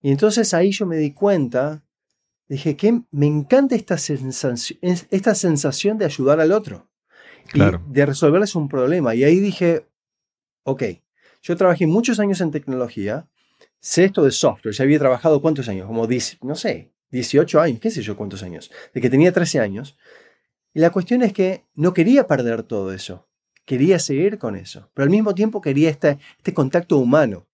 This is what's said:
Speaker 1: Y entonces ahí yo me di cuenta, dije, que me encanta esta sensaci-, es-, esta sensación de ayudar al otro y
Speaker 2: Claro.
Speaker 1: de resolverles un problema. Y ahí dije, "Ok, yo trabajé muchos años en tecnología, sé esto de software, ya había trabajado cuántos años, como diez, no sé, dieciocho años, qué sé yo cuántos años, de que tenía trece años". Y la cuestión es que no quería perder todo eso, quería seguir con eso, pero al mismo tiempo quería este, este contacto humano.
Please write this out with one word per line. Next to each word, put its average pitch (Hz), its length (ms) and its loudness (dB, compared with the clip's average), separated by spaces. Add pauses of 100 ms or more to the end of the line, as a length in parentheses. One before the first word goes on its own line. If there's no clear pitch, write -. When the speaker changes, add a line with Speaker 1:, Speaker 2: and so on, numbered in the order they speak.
Speaker 1:
Y 139 100 -2
entonces 208 440 2
ahí 190 180 2
yo 196 140 -4
me 165 100 -4
di 151 160 -2
cuenta, 147 720 -2 (640)
dije, 143 280 -4
que 233 340 0
me 147 160 0
encanta 240 480 2
esta - 220 -2
sensaci-, 131 840 -6
es-, 180 280 -2
esta 190 240 0
sensación 170 640 -2
de 202 80 -2
ayudar 143 340 0
al 160 120 4
otro 196 360 -4 (640)
y - 0 -
Speaker 2:
Claro. 92 340 4
Speaker 1:
de 143 200 2
resolverles 160 480 2
un 151 140 -2
problema. 131 460 0
Y 120 100 2
ahí 165 160 6
dije, 180 460 -2 (800)
"Ok, 135 180 -4 (600)
yo 175 140 -6
trabajé 180 300 2
muchos 226 340 0
años 196 200 -2
en 165 100 -2
tecnología, 127 760 -6 (520)
sé - 260 2
esto 190 180 2
de 131 80 4
software, 113 420 -2
ya 131 100 -2
había 147 140 4
trabajado 135 420 2
cuántos 139 280 -2
años, 95 180 -8
como 113 200 -4
diez, 120 360 -4
no 135 140 -8
sé, - 360 -8 (180)
dieciocho 143 500 0
años, 143 200 0
qué 220 100 -2
sé 160 120 -10
yo 101 140 -8
cuántos 98 260 -10
años, 90 280 -16 (240)
de 127 60 -4
que 120 100 2
tenía 156 220 4
trece 175 280 0
años". 107 360 -6 (760)
Y 156 60 -2
la 165 100 4
cuestión 202 320 -2
es 208 100 0
que 185 320 -4 (100)
no 175 200 0
quería 196 320 4
perder 120 360 -2
todo 98 300 -6
eso, 95 360 -14 (360)
quería 147 340 2
seguir 180 400 -2
con 107 180 -8
eso, - 380 -18
pero 139 100 0
al 143 60 4
mismo 208 240 2
tiempo 214 260 -2
quería 151 300 0
este, 147 280 0 (180)
este - 180 -6
contacto 151 440 0
humano. 123 560 2